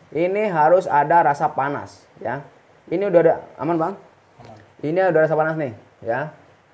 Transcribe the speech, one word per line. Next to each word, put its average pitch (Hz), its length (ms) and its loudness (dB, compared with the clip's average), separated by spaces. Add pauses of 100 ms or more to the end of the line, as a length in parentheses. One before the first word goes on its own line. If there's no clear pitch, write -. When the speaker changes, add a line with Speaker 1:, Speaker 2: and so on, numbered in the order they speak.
(120)
Speaker 1:
Ini 190 400 -2
harus 170 320 4
ada 151 400 2
rasa 147 240 0
panas, 131 560 -6 (160)
ya. 123 240 -8 (480)
Ini 190 160 -2
udah 170 160 4
ada, 165 100 4 (220)
aman, 170 240 -2
Bang? 180 140 -4 (500)
Speaker 2:
Aman. 110 120 -20 (280)
Speaker 1:
Ini 180 240 0
udah 156 160 2
rasa 156 80 0
panas 156 240 0
nih, 143 160 -4 (320)
ya. 131 320 -6 (380)